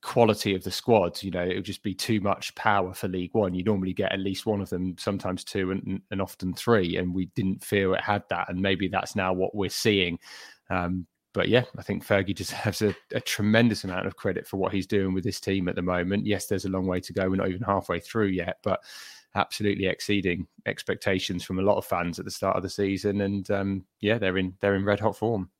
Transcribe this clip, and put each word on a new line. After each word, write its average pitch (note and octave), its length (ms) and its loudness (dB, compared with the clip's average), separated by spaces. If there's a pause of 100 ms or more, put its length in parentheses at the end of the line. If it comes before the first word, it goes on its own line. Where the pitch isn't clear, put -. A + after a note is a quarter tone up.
quality G#2+ 520 4
of F#2 80 -6
the F#2 80 -6
squad, G2 500 2
you G2 100 -6
know, F2 120 -2
it F#2 120 -2
would F#2 100 -6
just - 180 -10
be G2+ 100 -4
too G#2+ 280 0
much - 340 -2
power G2 380 2
for G2 160 -6
League F#2 240 -4
One. G2 200 2
You F2+ 100 -2
normally F#2+ 280 0
get F#2+ 220 -2
at G2 60 -2
least F#2+ 260 -4
one G#2 160 0
of F#2+ 80 -6
them, F2+ 280 -4
sometimes F#2 460 -4
two F#2+ 280 -2
and, F#2+ 300 -4 (100)
and G2 100 -2
often F#2 320 -4
three, F#2 420 2
and F2+ 180 0
we F#2 120 -2 (100)
didn't F#2+ 300 -2
feel F#2+ 300 2
it - 60 0
had G#2 280 0
that, F2 180 -2
and F#2 140 -4
maybe G2 260 2
that's F#2+ 300 -2
now F#2 160 2
what F#2 200 0
we're F#2+ 160 -2
seeing. F#2 500 2 (500)
Um, F2+ 380 0 (260)
but F#2+ 160 2
yeah, B2 140 6 (140)
I G#2+ 40 -12
think - 240 -4
Fergie G2 300 2
<laughs> - 0 -
deserves - 460 -4
a, G#2 140 2 (180)
a A#2+ 60 0
tremendous A2 640 4
amount F#2+ 240 -4
of F#2+ 80 -6
credit F2+ 320 -4
for - 80 -8
what F2+ 160 0
he's F#2+ 160 -2
doing G2 260 2
with F#2+ 120 -2
this - 160 -4
team G2 260 0
at F#2 80 -2
the F#2+ 60 -4
moment. F2+ 440 0
Yes, G2+ 200 0
there's G2 200 -2
a G2 40 -2
long F#2 160 -2
way F2+ 160 0
to - 100 -14
go. F#2+ 160 0
We're F#2+ 80 2
not F#2+ 140 0
even F#2 140 -4
halfway F#2+ 360 0
through G#2+ 280 0
yet, F#2 360 -2
but F#2+ 180 0 (540)
absolutely G2 520 0
exceeding F2+ 600 0 (200)
expectations F#2+ 760 -2
from F#2 160 -4
a F#2+ 40 0
lot G#2 140 4
of - 80 -4
fans F2 320 -2
at - 80 -8
the G#2 60 -8
start F#2+ 240 -2
of F2+ 80 -2
the F#2+ 60 -6
season. G2 520 0
And, G2 300 -2
um, G2 340 -2 (140)
yeah, G#2+ 200 2
they're F#2+ 180 0
in, F#2 240 -2
they're G2+ 140 4
in G2 100 0
red G2+ 140 4
hot G#2+ 180 0
form. G#2+ 320 -2 (100)